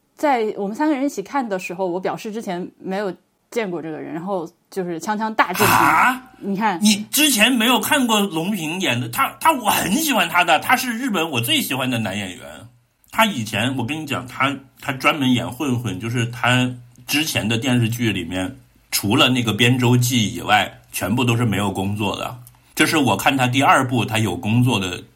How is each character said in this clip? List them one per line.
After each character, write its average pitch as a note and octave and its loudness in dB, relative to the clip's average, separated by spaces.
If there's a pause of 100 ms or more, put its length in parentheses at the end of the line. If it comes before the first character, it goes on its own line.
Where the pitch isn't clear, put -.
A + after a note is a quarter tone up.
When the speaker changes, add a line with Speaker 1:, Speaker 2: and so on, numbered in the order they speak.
(160)
Speaker 1:
在 A#3 0
我 G3+ -4
们 A3 -6
三 D4+ 0
个 D4 2
人 C4 -2
一 C#4+ 2
起 G#3+ -8
看 A#3+ -4
的 G3 -2
时 F#3 -8
候， F#3 -2
我 F3 -2
表 E3 -4
示 G#3+ -10
之 A3+ -8
前 F3+ -6 (100)
没 F#3+ -6
有 G3 -4 (380)
见 A3 -2
过 E3+ -6
这 D#3+ -8
个 D3+ -8
人， C#3 -10
然 E3 -8
后 F3+ -4 (200)
就 F#3+ -6
是 E3+ -6
锵 G#3 -4
锵 A3 -4
大 F#3 2
震 G3+ 2
惊。 - 4
Speaker 2:
啊？ G#3+ 4 (180)
Speaker 1:
你 G3 -4
看。 G#3+ 0
Speaker 2:
你 G#3 2
之 D4+ 4
前 A3+ 4
没 A3+ 2
有 B3 4
看 C#4+ 2
过 A3 2
龙 F3+ -2
平 F3 -4
演 B2 0
的， B2 -4
他， C4 0 (100)
他， D#4+ 4
我 A#3+ 0
很 E3 0
喜 D4+ 0
欢 F#3 2
他 F3 2
的， D#3+ 4
他 B3+ 2
是 B3+ -2
日 A#3+ -4
本 E3 0
我 B2 0
最 C4+ 0
喜 C#3+ -4
欢 B2+ -2
的 A#2+ -2
男 G2+ -4
演 F2+ -8
员。 - -16 (680)
他 A3+ 2
以 - -2
前， C#3 -2
我 A#2 -4
跟 D#3 -6
你 D#3 -8
讲， B2+ -6
他， C3+ -2 (280)
他 C#3 -8
专 D3 0
门 B2+ 2
演 F2+ 0
混 B2+ -2
混， F#2 -6
就 A2+ -6
是 A#2+ -2
他 B2 2 (360)
之 D3 -2
前 G#2 -4
的 A#2 0
电 B2 0
视 A2+ 2
剧 A2+ -2
里 F2+ -4
面， F2+ -6 (380)
除 G2+ 0
了 C#3+ 4
那 B2+ 2
个 A2 0
编 A#2+ 4
舟 B2 6
记 A#2+ 2
以 E2+ -10
外， G2 0 (100)
全 G2 -2
部 C3 2
都 A#2 2
是 A#2+ 0
没 F#2 0
有 G2+ 0
工 G2+ -2
作 G#2 -2
的。 - -8 (380)
这 D#3 4
是 D#3 0
我 A2+ 4
看 C#3 0
他 B2+ 4
第 C3+ 2
二 D3 4
部 A#2+ 0
他 A2 0
有 F#2+ 0
工 A2 2
作 A#2+ 2
的 F#2 -6 (140)